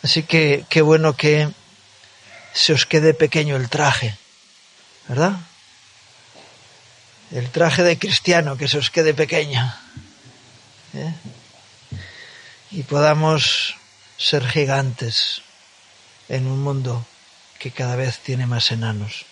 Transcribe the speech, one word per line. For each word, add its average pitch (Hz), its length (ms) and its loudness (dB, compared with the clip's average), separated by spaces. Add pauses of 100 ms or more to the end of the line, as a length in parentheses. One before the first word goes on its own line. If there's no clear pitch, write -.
Así 156 200 0
que 156 460 2
qué 160 120 4
bueno 156 360 4
que 151 320 2 (1040)
se - 180 2
os 139 140 2
quede 156 280 4
pequeño 151 440 0
el 127 120 -2
traje, 123 480 0 (920)
¿verdad? 160 240 0 (2000)
El 123 180 -6
traje 160 340 2
de 170 160 4
cristiano, 170 560 0
que 131 140 -4
se 151 80 0
os 131 120 -2
quede 156 240 2
pequeño, 143 600 -2 (1160)
¿eh? 151 200 -8 (1600)
Y 175 120 -8
podamos 151 920 2 (420)
ser 131 300 0
gigantes 135 920 -2 (880)
en 131 180 -4
un 135 160 -4
mundo 127 420 -4 (540)
que 123 120 -10
cada 123 260 -4
vez 127 220 -4
tiene 127 260 -4
más 120 260 -2
enanos. 110 600 -6